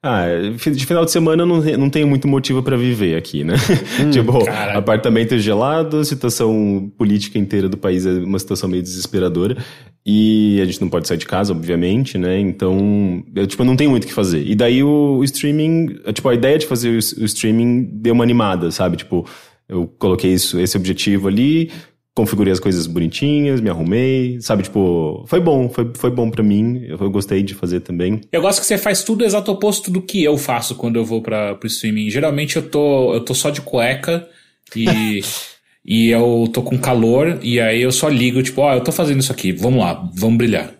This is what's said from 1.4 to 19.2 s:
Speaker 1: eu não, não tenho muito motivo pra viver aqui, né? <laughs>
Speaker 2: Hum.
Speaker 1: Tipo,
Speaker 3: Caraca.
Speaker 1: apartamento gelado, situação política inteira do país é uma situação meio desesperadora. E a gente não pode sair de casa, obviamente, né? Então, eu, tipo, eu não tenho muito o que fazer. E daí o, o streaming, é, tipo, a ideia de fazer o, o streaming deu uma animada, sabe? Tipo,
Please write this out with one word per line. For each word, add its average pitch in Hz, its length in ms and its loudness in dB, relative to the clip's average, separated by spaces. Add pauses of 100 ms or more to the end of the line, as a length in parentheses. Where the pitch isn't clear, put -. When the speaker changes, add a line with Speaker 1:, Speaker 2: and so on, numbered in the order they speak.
Speaker 1:
eu 175 40 2
não, 170 140 2
não 139 280 2
tenho 151 180 2
muito 139 200 2
motivo 131 360 0
pra 135 140 0
viver 113 380 0
aqui, 80 280 -4
né? 82 160 0
<laughs> 120 60 0 (340)
Speaker 2:
Hum. 147 120 2
Speaker 1:
Tipo, 120 340 4
Speaker 3:
Caraca. 104 320 -4
Speaker 1:
apartamento 110 640 2
gelado, 147 680 0
situação 110 920 0
política 104 420 0
inteira 98 280 0
do 95 100 -2
país 92 280 -2
é 92 60 2
uma 90 260 -2
situação 95 320 -4
meio 90 140 -2
desesperadora. 90 760 -2 (480)
E 107 560 4
a 95 40 2
gente 90 140 -4
não 92 80 -2
pode 85 200 -4
sair 87 100 -2
de - 80 -8
casa, 101 260 -2
obviamente, 87 680 -2
né? 90 220 -2
Então, 98 840 0 (120)
eu, 98 120 0
tipo, - 160 -2
eu - 20 4
não 127 100 4
tenho 143 140 4
muito 120 140 2
o - 40 -10
que - 60 -12
fazer. 87 320 0
E 107 100 0
daí 120 280 4
o, 147 340 2
o 127 60 2
streaming, 151 840 0
é, 107 80 -4
tipo, 131 160 -2
a 120 40 4
ideia 131 260 2
de 151 80 -2
fazer 120 240 0
o, 113 300 -2
o 113 40 -2
streaming 117 680 0
deu 110 220 0
uma 120 100 4
animada, 101 480 2
sabe? 87 260 0
Tipo, 87 280 -4 (420)